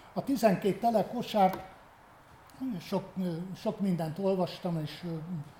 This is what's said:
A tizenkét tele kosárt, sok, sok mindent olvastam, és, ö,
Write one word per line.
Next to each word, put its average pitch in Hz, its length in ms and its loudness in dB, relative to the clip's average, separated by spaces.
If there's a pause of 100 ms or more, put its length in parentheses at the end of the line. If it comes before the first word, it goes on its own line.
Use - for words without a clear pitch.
(120)
A 185 120 -4
tizenkét 214 560 4
tele 226 260 4
kosárt, 208 640 2 (1080)
sok, 190 320 -4 (420)
sok 214 260 -4
mindent 165 380 0
olvastam, 180 640 0
és, - 240 -8
ö, 165 140 -4 (420)